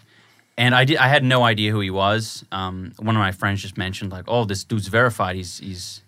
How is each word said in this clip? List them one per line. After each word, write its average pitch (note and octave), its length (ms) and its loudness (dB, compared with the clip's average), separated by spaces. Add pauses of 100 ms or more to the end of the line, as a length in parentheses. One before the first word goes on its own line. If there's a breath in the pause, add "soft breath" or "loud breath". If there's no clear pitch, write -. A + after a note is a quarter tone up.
(560 soft breath)
And B2 180 2
I C3 120 6
di-, D3+ 100 2
I B2+ 120 4
had C#3+ 140 4
no B2+ 200 4
idea G#2+ 300 2
who G#2+ 80 0
he F#2+ 100 -2
was. G2+ 600 0
Um, F#2 480 -8
one A2 160 -2
of A2 60 2
my F#2+ 120 0
friends G2 280 -4
just F#2+ 160 -12
mentioned, F#2+ 340 -6
like, F2+ 160 -12
"Oh, A#2+ 200 0
this G2 180 -4
dude's G#2 240 -4
verified. A2 480 0
He's, F2+ 220 -10
he's - 500 -14